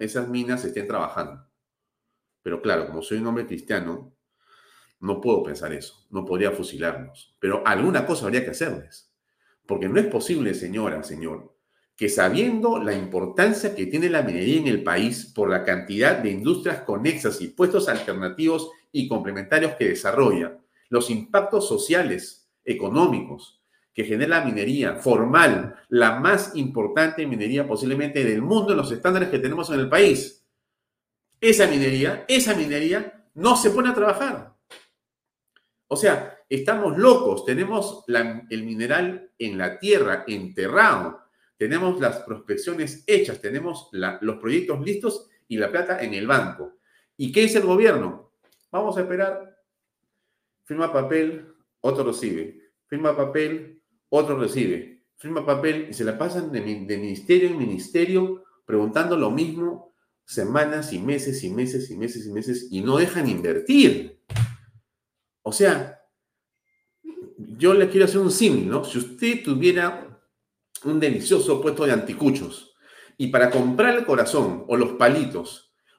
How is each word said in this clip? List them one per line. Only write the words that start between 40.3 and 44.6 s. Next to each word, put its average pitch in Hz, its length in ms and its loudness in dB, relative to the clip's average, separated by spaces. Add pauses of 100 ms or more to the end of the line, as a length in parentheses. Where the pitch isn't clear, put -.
tenemos 170 440 0
las 120 180 0
prospecciones 135 880 -8
hechas, 196 340 2
tenemos 156 520 -8
la, 95 300 -6
los 107 160 -4
proyectos 143 420 -2